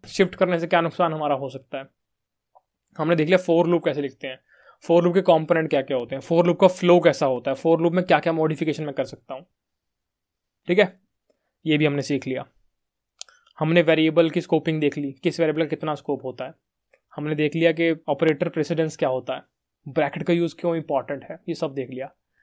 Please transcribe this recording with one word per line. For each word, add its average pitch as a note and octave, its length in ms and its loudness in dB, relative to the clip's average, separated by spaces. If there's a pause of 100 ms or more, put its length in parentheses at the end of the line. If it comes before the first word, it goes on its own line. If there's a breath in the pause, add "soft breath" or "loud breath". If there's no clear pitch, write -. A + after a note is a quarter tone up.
शिफ्ट F#3 280 0
करने F3+ 240 0
से E3 80 -4
क्या E3+ 140 2
नुकसान E3 320 0
हमारा D3 220 -2
हो C3+ 140 -6
सकता C3+ 280 -14
है। C3+ 100 -12 (1120)
हमने D#3+ 160 2
देख D#3 120 0
लिया F3+ 120 4
for E3+ 280 2
लूप E3+ 180 0
कैसे D3 160 -2
लिखते C#3 260 -8
हैं, C3 120 -12 (460 soft breath)
for E3+ 180 4
लूप F3 100 2
के F#3+ 100 2
कंपोनेंट D#3+ 460 4
क्या C#3 120 2
क्या C3+ 160 -4
होते A#2+ 180 -6
हैं, C3+ 80 -10
for E3+ 220 2
लूप F3 140 0
का F#3+ 100 6
फ्लो F3 300 4
कैसा D#3 260 2
होता C3 260 -2
है, C3 60 -4
for E3 240 2
लूप E3+ 120 2
में F3+ 120 0
क्या E3 140 4
क्या E3 140 -2
मॉडिफिकेशन D#3 500 -2
मैं D3 100 -8
कर C3 120 -4
सकता - 280 -16
हूँ। C3+ 120 -16 (1200)
ठीक F#3 120 2
है, F#3+ 80 4 (800)
ये D#3 120 2
भी D3+ 80 2
हमने C#3+ 180 0
सीख C3+ 240 -4
लिया। C3 180 -6 (1160 soft breath)
हमने E3 240 4
वेरिएबल D#3+ 460 4
की E3 120 -4
स्कोपिंग D#3 400 -2
देख C#3+ 160 0
ली, C#3+ 160 -6
किस - 260 -4
वेरिएबल D#3 220 0
का D#3 60 0
कितना D3+ 280 -4
स्कोप C#3 300 -8
होता B2+ 200 -10
है। D3+ 80 -14 (600)
हमने D3+ 220 -4
देख D3+ 200 -2
लिया E3 160 4
कि E3 200 0 (180)
ऑपरेटर D#3+ 400 0
प्रेसिडेंस D#3 480 -4
क्या C#3+ 120 0
होता C3 260 -6
है, C3 80 -14 (420)
ब्रैकेट C#3+ 380 -4
का F3 100 0
यूज़ E3+ 220 -2
क्यों E3+ 200 -4
इंपॉर्टेंट C#3+ 480 -4
है, - 160 -14 (100)
ये D#3+ 60 -4
सब C#3+ 180 -6
देख C3 160 -6
लिया। C3 220 -12 (320)